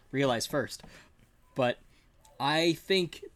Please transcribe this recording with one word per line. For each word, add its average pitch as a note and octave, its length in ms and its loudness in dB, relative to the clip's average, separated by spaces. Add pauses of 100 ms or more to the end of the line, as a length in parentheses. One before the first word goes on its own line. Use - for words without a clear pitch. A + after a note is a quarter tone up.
(100)
realize C3 360 0
first. - 360 -4 (720)
But B2 240 0 (600)
I D#3+ 340 2
think F#3 500 -2 (120)